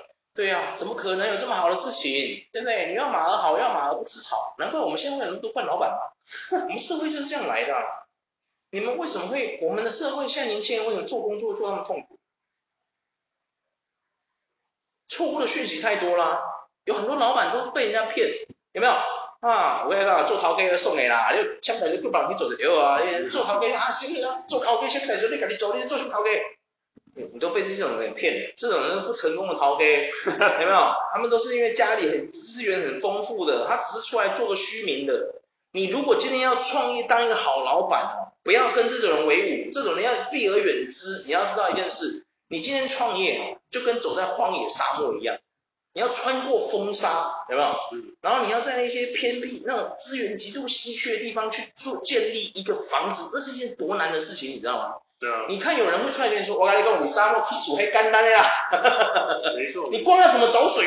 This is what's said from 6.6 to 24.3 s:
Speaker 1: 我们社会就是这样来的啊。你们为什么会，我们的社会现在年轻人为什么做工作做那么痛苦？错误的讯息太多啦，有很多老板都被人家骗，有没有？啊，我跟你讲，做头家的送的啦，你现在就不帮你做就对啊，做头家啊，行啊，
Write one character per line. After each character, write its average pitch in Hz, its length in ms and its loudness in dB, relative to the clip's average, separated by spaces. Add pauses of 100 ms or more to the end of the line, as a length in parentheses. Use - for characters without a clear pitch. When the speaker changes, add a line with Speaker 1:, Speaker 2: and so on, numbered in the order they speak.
Speaker 1:
我 359 40 -6
们 233 100 -6
社 339 180 -4
会 311 140 -2
就 302 60 -6
是 277 100 -6
这 294 80 -4
样 190 120 -4
来 - 180 -2
的 143 80 -2
啊。 117 80 0 (920)
你 202 80 -6
们 240 180 -2
为 330 100 -4
什 196 140 -4
么 185 60 -6
会， 254 340 -6
我 160 100 0
们 214 140 -2
的 220 60 -4
社 285 260 -4
会 269 100 -4
现 269 160 -2
在 233 60 -4
年 208 120 -4
轻 233 160 -2
人 214 100 -2
为 220 60 -2
什 185 60 -2
么 160 60 -6
做 - 160 -6
工 208 180 -4
作 220 140 -4
做 202 160 -4
那 196 80 -4
么 196 60 -8
痛 - 180 -6
苦？ - 160 -20 (3000)
错 330 200 -4
误 294 100 -4
的 240 80 0
讯 262 180 -2
息 - 160 -6
太 214 160 0
多 175 180 0
啦， 165 240 2 (460)
有 208 80 0
很 208 120 -4
多 277 100 -2
老 254 180 2
板 233 180 2
都 247 200 -4
被 262 140 0
人 208 80 0
家 220 120 0
骗， 185 240 0 (440)
有 190 80 -4
没 240 60 4
有？ 220 60 6 (480)
啊， 196 440 2
我 143 40 -2
跟 196 100 2
你 196 60 2
讲， 175 220 4
做 214 100 2
头 170 180 2
家 185 120 2
的 180 100 4
送 - 180 0
的 127 120 2
啦， 117 260 4
你 196 60 4 (220)
现 - 180 -2
在 170 160 0
就 - 60 -4
不 240 100 -4
帮 143 200 2
你 - 60 -4
做 165 120 -2
就 - 60 -6
对 139 120 -2 (120)
啊， 143 200 4 (320)
做 254 120 0
头 202 160 0
家 226 180 0
啊， 233 140 -2
行 269 340 -4
啊， - 220 -6